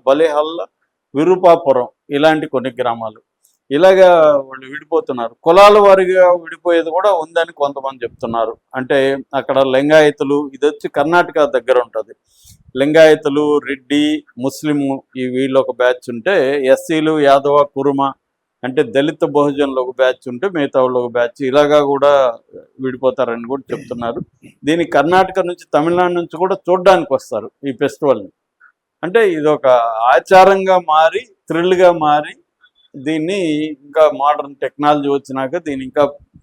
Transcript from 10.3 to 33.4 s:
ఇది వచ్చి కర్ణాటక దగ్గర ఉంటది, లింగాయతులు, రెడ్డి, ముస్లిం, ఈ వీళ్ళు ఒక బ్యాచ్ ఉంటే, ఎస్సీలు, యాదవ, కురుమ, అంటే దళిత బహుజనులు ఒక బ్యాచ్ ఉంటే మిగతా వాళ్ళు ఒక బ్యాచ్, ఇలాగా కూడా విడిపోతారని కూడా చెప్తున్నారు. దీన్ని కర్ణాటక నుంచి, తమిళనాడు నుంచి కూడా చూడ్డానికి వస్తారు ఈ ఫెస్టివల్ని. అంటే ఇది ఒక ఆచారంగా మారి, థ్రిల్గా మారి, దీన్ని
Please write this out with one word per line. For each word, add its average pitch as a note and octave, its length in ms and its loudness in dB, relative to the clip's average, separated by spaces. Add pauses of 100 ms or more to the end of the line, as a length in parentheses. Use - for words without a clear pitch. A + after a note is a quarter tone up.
ఇది C3 120 -2
వచ్చి D3+ 220 -6
కర్ణాటక D#3+ 560 0
దగ్గర B2 340 0
ఉంటది, A2+ 360 -6 (640)
లింగాయతులు, D3+ 800 2
రెడ్డి, C#3+ 680 -4 (140)
ముస్లిం, C3+ 600 -6 (160)
ఈ B2+ 100 -8
వీళ్ళు C3 340 -2
ఒక B2+ 160 -2
బ్యాచ్ B2 340 -2
ఉంటే, C#3 560 -2
ఎస్సీలు, D#3 540 0
యాదవ, C#3+ 440 2 (120)
కురుమ, C#3 360 -2 (520)
అంటే C3 180 -2
దళిత C#3 420 -4
బహుజనులు C#3+ 560 -2
ఒక B2+ 160 -8
బ్యాచ్ B2+ 320 -2
ఉంటే B2 200 -8
మిగతా C#3+ 340 -4
వాళ్ళు B2+ 160 -2
ఒక A#2+ 140 -6
బ్యాచ్, A#2+ 300 -4
ఇలాగా C#3+ 420 2
కూడా C#3 540 2 (420)
విడిపోతారని B2+ 680 -4
కూడా C3+ 140 -8 (100)
చెప్తున్నారు. A#2+ 480 -10 (440)
దీన్ని D#3+ 200 -2
కర్ణాటక F#3 560 0
నుంచి, F3 340 -8
తమిళనాడు F3 380 0
నుంచి F3 240 -8
కూడా F#3 200 -2 (140)
చూడ్డానికి F3+ 440 2
వస్తారు - 360 -6 (180)
ఈ C3+ 40 -6
ఫెస్టివల్ని. B2+ 560 -2 (720)
అంటే F#3+ 300 0
ఇది D#3 160 -2
ఒక C#3+ 180 0 (480)
ఆచారంగా F#3+ 640 4
మారి, E3 420 0 (300)
థ్రిల్గా F3 420 2
మారి, D3+ 420 -2 (640)
దీన్ని D#3 680 -4